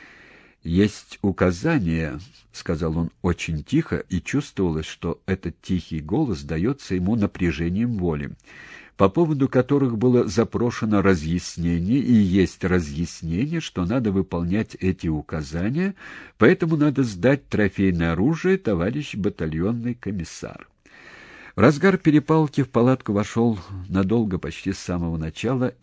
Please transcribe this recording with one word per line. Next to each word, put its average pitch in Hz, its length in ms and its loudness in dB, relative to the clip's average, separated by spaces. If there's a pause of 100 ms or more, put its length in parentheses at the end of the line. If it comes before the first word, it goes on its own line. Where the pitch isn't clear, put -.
(600)
«Есть 95 600 0
указание», — 90 1000 0 (320)
сказал 82 460 -4
он 82 140 -2 (100)
очень 82 420 -2
тихо, - 460 -2
и 90 120 -2
чувствовалось, 87 640 -2
что - 400 -8
этот 90 360 -4
тихий 85 400 -4
голос 92 420 -2
даётся 92 520 -4
ему 95 200 0
напряжением 98 840 -2
воли, 78 340 -4 (640)
по 98 100 6
поводу 151 400 2
которых 131 500 2
было 120 300 4
запрошено 110 760 0
разъяснение, 87 960 0
и 123 140 2
есть 95 520 4
разъяснение, 87 960 -2
что - 240 -6
надо 110 260 -2
выполнять 92 720 -2
эти 92 260 -2
указания, 85 880 -4 (420)
поэтому 165 380 4
надо 143 280 2
сдать 117 440 0
трофейное 95 640 2
оружие, 156 460 0
товарищ 113 580 -4
батальонный 98 800 -4
комиссар. - 720 -10 (880)
В - 40 -2
разгар 156 380 6
перепалки 151 640 2
в 127 60 -10
палатку 120 440 2
вошёл 107 460 0 (280)
надолго, 98 520 0
почти 90 340 -6
с - 60 -12
самого 85 380 -4
начала, 120 640 -4